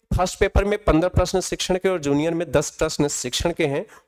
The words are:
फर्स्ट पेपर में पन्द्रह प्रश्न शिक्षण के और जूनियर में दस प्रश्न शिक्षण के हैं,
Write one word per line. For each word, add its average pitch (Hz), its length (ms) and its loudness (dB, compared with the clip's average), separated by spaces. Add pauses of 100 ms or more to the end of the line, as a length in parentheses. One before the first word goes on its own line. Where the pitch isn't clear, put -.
(180)
फर्स्ट 185 200 -2
पेपर 196 260 2
में 208 200 -2
पन्द्रह 165 240 4
प्रश्न 180 320 2
शिक्षण 180 380 -2
के 190 100 0
और 185 100 0
जूनियर 147 360 0
में 165 180 -4
दस 147 180 2
प्रश्न 156 380 -2
शिक्षण - 440 -4
के 165 140 -2
हैं, 143 200 -4 (220)